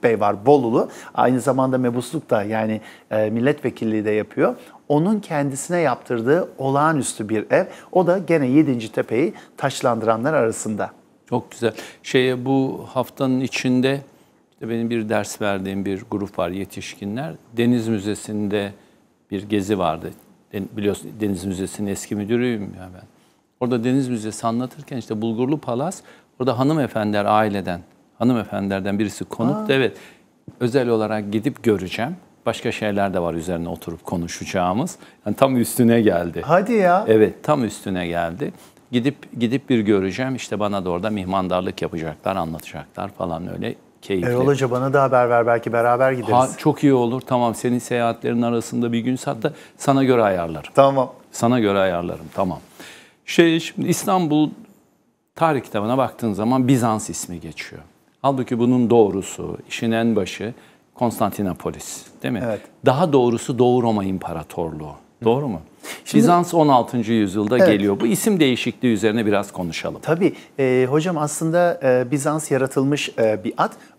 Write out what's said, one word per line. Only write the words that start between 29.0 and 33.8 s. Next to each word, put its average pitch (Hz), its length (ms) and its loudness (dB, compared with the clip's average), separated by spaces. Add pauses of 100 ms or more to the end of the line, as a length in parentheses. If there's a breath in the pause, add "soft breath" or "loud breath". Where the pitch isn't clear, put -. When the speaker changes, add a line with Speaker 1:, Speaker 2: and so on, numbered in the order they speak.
Speaker 2:
konuktu. 139 480 -2
Speaker 1:
Aa. 135 40 4
Speaker 2:
Evet, 120 200 0 (640 loud breath)
özel 123 280 2
olarak 107 440 0
gidip 113 300 -2
göreceğim. 107 540 0 (300)
Başka 117 260 -2
şeyler 101 420 0
de 92 60 0
var 85 140 -2
üzerine 85 340 -4
oturup 82 360 -10